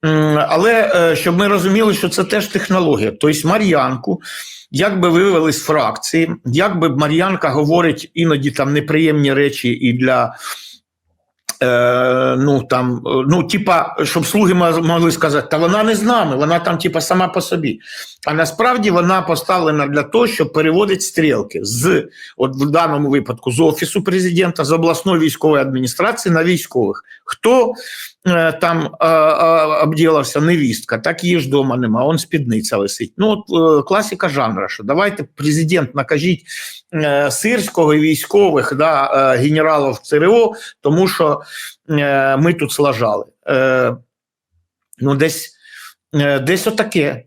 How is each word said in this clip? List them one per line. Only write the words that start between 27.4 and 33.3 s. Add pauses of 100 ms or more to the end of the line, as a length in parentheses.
е,
там, (120)
е,
е, (180)
обділився,
невістка,
так
її
ж
дома
нема,
он
спідниця
висить.
Ну, (180)